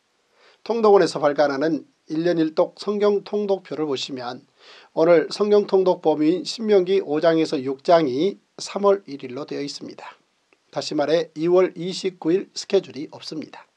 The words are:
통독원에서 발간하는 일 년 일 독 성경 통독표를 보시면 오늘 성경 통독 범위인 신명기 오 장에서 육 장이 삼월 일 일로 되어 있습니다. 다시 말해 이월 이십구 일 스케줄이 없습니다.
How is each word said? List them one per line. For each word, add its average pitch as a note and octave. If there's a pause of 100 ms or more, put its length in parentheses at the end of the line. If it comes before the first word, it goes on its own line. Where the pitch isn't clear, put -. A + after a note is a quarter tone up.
(640)
통독원에서 G3+
발간하는 C#3+ (220)
일 D#3+
년 E3+
일 D#3+
독 F3+
성경 G#3
통독표를 F#3+
보시면 B2+ (500)
오늘 D#3+
성경 G#3
통독 F#3
범위인 D3+
신명기 G3
오 D3+
장에서 D#3+
육 C3+
장이 E3 (180)
삼월 G3
일 C#3
일로 C3
되어 C#3+
있습니다. - (680)
다시 D3
말해 D3+
이월 F3
이십구 F3+
일 G3
스케줄이 D3+
없습니다. -